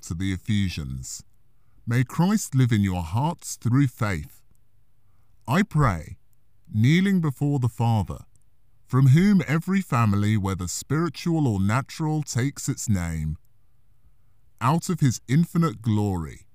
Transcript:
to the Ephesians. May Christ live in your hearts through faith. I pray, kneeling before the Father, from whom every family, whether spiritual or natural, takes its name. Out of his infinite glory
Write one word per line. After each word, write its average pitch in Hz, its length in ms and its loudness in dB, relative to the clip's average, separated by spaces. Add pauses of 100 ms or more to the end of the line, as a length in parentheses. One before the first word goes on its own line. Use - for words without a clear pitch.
to 87 80 -6
the 95 180 -2
Ephesians. 85 880 -4 (640)
May 120 180 0
Christ 185 520 -2
live 127 160 4
in 107 100 4
your 90 220 0
hearts 117 540 -6
through 127 320 0
faith. 92 520 -6 (1040)
I 180 140 2
pray, 127 560 -2 (560)
kneeling 170 480 4
before 143 380 -2
the 123 100 0
Father, 110 560 -2 (640)
from 131 220 4
whom 180 380 6
every 175 340 0
family, 107 540 2
whether 95 320 -2
spiritual 160 800 -2
or 101 120 0
natural, 156 640 -2
takes - 440 -4
its - 220 -4
name. 82 480 -2 (1200)
Out 147 300 0
of 175 100 -2
his 131 280 0
infinite 156 560 0
glory 101 720 -2